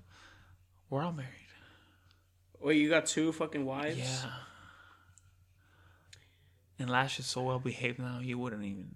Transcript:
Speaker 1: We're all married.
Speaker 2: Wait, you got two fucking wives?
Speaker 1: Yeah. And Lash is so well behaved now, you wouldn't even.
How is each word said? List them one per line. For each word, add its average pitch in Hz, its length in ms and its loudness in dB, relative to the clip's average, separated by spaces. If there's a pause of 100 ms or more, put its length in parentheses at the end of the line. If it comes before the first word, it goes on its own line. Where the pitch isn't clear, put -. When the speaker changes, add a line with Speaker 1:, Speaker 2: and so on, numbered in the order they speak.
(920)
Speaker 1:
We're 139 120 0
all 170 100 -2
married. 135 180 -6 (1300)
Speaker 2:
Wait, 151 180 4
you 151 120 6
got 156 160 6
two 160 260 2
fucking 156 320 -2
wives? 139 340 -2
Speaker 1:
Yeah. 127 320 -4 (2500)
And 127 120 -2
Lash 131 280 4
is 127 80 -6
so 127 160 -2
well 127 160 2
behaved 123 400 -2
now, 123 220 -4
you 127 180 -2
wouldn't 110 260 -4
even. 98 320 -6